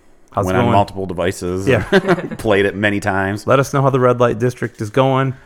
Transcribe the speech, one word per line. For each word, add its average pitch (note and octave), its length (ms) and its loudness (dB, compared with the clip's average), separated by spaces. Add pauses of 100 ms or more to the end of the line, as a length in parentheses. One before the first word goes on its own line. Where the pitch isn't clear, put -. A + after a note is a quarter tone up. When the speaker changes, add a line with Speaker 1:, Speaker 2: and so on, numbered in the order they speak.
(320)
Speaker 1:
How's G#2 140 -4
it - 20 -2
Speaker 2:
went F#2 100 0
on F#2 80 2
Speaker 1:
going? A#2 80 2
Speaker 2:
multiple G2 320 0
devices F2+ 600 -4
Speaker 1:
Yeah. A#2+ 240 2
Speaker 2:
and F3+ 480 0
<laughs> - 0 -
played G2+ 260 2
it F#2+ 100 -2
many G#2 240 0
times. G2 480 -2
Speaker 1:
Let B2+ 120 4
us C3+ 140 -2
know C#3 80 0
how C3+ 80 2
the C3 100 2
red B2 200 2
light A#2+ 200 0
district B2 420 -4
is G#2+ 80 -6
going. C3 460 0 (100)